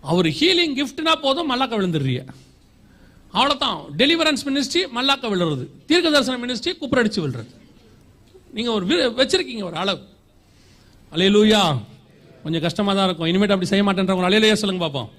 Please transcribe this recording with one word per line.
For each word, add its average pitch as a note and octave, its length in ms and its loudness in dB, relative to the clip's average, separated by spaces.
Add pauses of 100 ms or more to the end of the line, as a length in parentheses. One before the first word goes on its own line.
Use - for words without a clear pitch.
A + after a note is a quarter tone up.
அவர் E3+ 220 2
ஹீலிங் D#4+ 500 0
கிஃப்ட்னா D#4 460 -2
போதும், D4 300 -2
மல்லாக்க B3+ 220 -2
விழுந்துடுறீங்க. D3 500 -2 (1080)
அவ்வளவுதான். C4 440 0 (200)
டெலிவரன்ஸ் D#4 480 2
மினிஸ்ட்ரி C#4+ 380 -2 (120)
மல்லாக்க C4+ 320 0
விழுறது, E3+ 400 -2 (180)
தீர்க்க E4+ 240 2
தரிசன C4 300 0
மினிஸ்ட்ரி B3 400 -6
குப்பரடிச்சு A#3+ 420 0
விழுறது. A#2+ 300 -6 (1000)
நீங்க A#3 180 -4
ஒரு G3+ 140 -2
வி-, C#4+ 280 2
வச்சிருக்கீங்க C4 500 -2
ஒரு E3 120 -8
அளவு. F#3 260 -4 (1080)
அல்லேலூயா. G#3 500 4 (840)
கொஞ்சம் D#3+ 180 -4
கஷ்டமா G3 320 -2
தான் G3 120 2
இருக்கும். E3+ 220 -2
இனிமேட்டு G3 280 2
அப்படி F3+ 100 -2
செய்ய G3+ 180 2
மாட்டேன்றவங்க F#3+ 440 0
அல்லேலூயா G#3+ 260 4
சொல்லுங்க F#3+ 320 -2
பாப்போம். C#3 340 -6